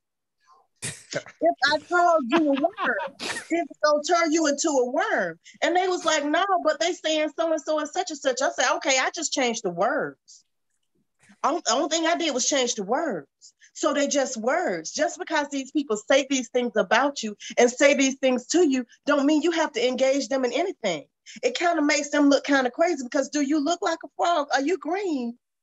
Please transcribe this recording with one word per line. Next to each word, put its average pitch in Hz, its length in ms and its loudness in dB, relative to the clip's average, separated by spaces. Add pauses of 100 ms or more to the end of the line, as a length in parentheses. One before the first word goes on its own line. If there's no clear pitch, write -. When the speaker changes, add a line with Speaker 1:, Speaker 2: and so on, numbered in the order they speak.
Speaker 1:
<laughs> - 1120 -18 (280)
Speaker 2:
If 339 120 4 (180)
I 302 60 0 (120)
called 339 380 4
you 311 100 2 (120)
a 277 40 4
worm, 285 640 -4 (320)
it's 330 340 -4
gonna 294 200 2
turn 339 300 2
you 320 140 2
into 285 220 0
a 247 220 2
worm. 269 480 -2 (240)
And 320 120 2
they 370 140 2
was 359 160 -2
like, 311 220 2
"No, 330 180 2 (180)
but 302 160 0
they 339 140 0
saying 311 460 -2
so-and-so 320 400 0
and 302 100 -4
such 370 220 -4
and 294 80 -10
such." 262 240 -2
I 320 80 0
said, 285 260 0
"Okay, 269 220 0
I 311 160 0
just 320 180 -6
changed 240 320 -2
the 180 60 -2
words." 185 760 -4 (1000)
I 247 100 2
don't, 339 120 -4
the 226 80 0
only 285 160 0
thing 320 180 -2
I 339 100 2
did 294 180 -2
was 247 120 -2
change 254 280 0
the 208 80 -6
words. 220 440 -4 (460)
So 294 220 0
they 277 140 0
just 254 280 -2
words. 226 560 -2
Just 311 260 -4
because 311 300 -2
these 269 220 -6
people 285 260 -2
say 269 320 2
these 254 220 -4
things 240 260 -2
about 233 460 2
you 208 140 -8 (200)
and 240 140 6
say 285 240 4
these 269 220 0
things 254 320 0
to 330 200 4
you, 254 160 0 (220)
don't 277 200 2
mean 302 160 4
you 339 100 0
have 320 200 -2
to 226 140 0
engage 262 420 0
them 262 160 -2
in 240 80 0
anything. 226 520 -4 (380)
It - 140 0
kinda 339 240 0
makes 294 300 0
them 294 180 4
look 277 160 4
kinda 269 260 2
crazy 320 340 0
because 277 240 -2
do 294 120 -2
you 294 240 0
look 339 160 -2
like 330 240 -2
a 302 120 -16
frog? 339 360 0
Are 269 80 2
you 320 180 0
green? 285 600 -4 (240)